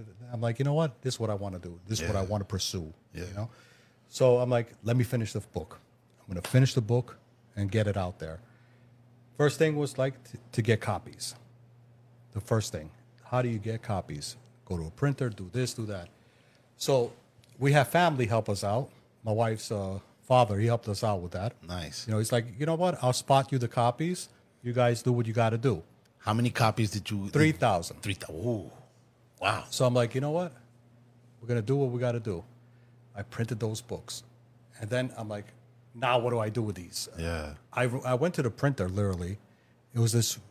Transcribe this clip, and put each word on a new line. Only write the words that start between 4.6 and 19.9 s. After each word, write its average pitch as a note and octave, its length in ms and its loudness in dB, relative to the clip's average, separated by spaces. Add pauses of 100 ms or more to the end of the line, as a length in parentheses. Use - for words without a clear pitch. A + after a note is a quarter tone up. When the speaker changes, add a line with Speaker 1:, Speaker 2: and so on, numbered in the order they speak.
Speaker 1:
"Let A#2 120 2
me B2 80 4
finish A2+ 280 -2
the G#2+ 80 -4
book. - 380 -10 (420)
I'm - 140 -12
gonna F2 120 -6
finish C3 280 6
the C3+ 60 0
book A#2+ 360 0 (400)
and G2+ 140 -2
get G#2+ 160 2
it G2+ 100 0
out F#2 240 -4
there." D#2+ 200 -10 (960)
First D3 220 2
thing D#3 180 2
was, D3 200 -4
like, C3+ 180 0 (160)
t-, - 80 -14 (140)
to A#2 100 0
get A2 180 4
copies. - 540 -6 (1000)
The G#2 80 -6
first - 320 0
thing. D#2+ 180 -10 (340)
How B2+ 180 0
do B2 60 -2
you A2+ 100 -2
get A2 240 -6
copies? D#2+ 540 -6 (300)
Go F2+ 100 -6
to E2 100 -6
a D#2+ 40 -12
printer, C#3 400 -2
do G2 220 -12
this, B2+ 220 -2
do A2+ 120 -8
that. F#2 220 -10 (680)
So B2 360 2 (460)
we C#3 140 4
have C#3+ 160 6
family D#3+ 380 4
help A2 220 2
us G2+ 160 -2
out. G#2+ 260 0 (340)
My A2 80 0
wife's, A2+ 380 0
uh, G2 280 -4 (260)